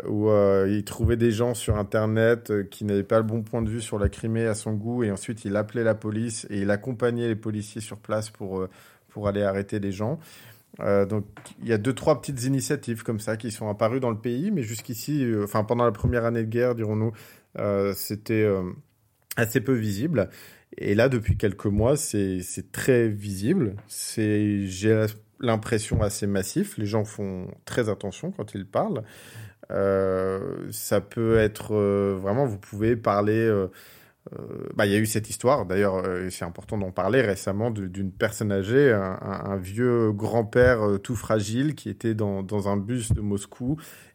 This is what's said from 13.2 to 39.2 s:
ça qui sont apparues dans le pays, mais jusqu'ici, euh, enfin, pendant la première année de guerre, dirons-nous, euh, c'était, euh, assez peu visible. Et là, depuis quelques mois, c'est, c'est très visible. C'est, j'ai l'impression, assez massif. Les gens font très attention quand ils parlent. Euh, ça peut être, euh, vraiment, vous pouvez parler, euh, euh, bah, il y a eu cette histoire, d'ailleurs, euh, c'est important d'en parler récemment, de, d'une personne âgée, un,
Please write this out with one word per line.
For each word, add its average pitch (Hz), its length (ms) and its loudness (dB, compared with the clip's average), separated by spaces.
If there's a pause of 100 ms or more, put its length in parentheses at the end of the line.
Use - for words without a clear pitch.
ça 107 160 -4
qui 113 160 -6
sont 110 160 -6
apparues 110 320 2
dans 123 100 0
le 110 80 -2
pays, 127 320 -2
mais 180 120 0
jusqu'ici, 117 600 -4
euh, 110 220 2
enfin, 107 180 0
pendant 120 220 2
la 117 80 6
première 117 320 0
année 117 180 2
de 110 60 -2
guerre, 120 260 2
dirons-nous, 110 380 -2 (460)
euh, 101 360 0
c'était, 107 480 -2
euh, 98 200 4 (760)
assez 117 240 2
peu 131 140 0
visible. 110 560 0 (480)
Et 98 160 0
là, 117 160 6
depuis 120 260 0
quelques 101 300 -2
mois, 110 320 2
c'est, 95 420 -2
c'est - 320 -12
très 120 340 4
visible. 104 680 -2 (140)
C'est, 104 760 0
j'ai 104 400 2 (340)
l'impression, 110 640 0
assez 107 260 -2
massif. 101 520 -2
Les 107 80 -4
gens 107 180 0
font 98 440 -8 (180)
très 113 240 -2
attention 101 400 -6
quand 107 240 -10
ils 98 100 -6
parlent. 135 380 -2 (680)
Euh, 95 1000 0
ça 110 320 -2
peut 113 340 2
être, 107 380 2
euh, 101 440 4
vraiment, 104 280 0
vous 107 100 -4
pouvez 110 400 0
parler, 107 400 2
euh, 107 300 2 (640)
euh, - 60 -14 (360)
bah, 107 120 2
il 101 60 4
y - 20 4
a 104 40 6
eu 110 60 4
cette 107 240 -2
histoire, 123 380 2
d'ailleurs, 95 300 2
euh, 92 340 -2
c'est 90 160 -8
important 87 320 -8
d'en 95 120 -4
parler 98 300 2
récemment, 104 500 0
de, 104 160 -6
d'une 95 240 -6
personne 110 400 -2
âgée, 113 420 4
un, 98 280 0